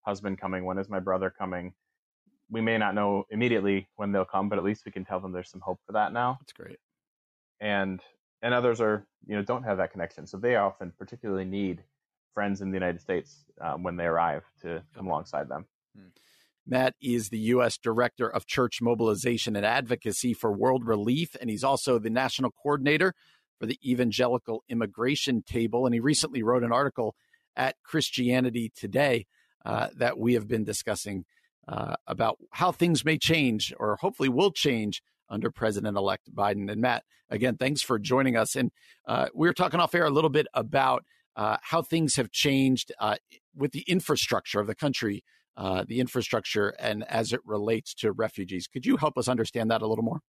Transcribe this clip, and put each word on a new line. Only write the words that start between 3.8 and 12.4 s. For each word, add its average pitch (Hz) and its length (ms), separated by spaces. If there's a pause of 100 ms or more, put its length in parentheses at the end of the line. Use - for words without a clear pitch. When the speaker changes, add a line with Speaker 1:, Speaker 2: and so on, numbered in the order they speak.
Speaker 1:
when 101 160
they'll 95 120
come, 98 240
but 101 100
at 87 60
least 104 220
we 104 60
can 95 120
tell 95 160
them 92 120
there's 90 180
some 92 100
hope - 240
for 98 80
that 104 200
now. 123 280
Speaker 2:
That's - 120
great. - 260 (800)
Speaker 1:
And, 98 440 (400)
and 120 100
others 120 300
are, 107 240 (200)
you 104 80
know, 104 80
don't 123 220
have 101 140
that 87 120
connection. 85 360
So - 100
they 120 200
often 95 360
particularly 98 540
need 92 360 (520)
friends 101 260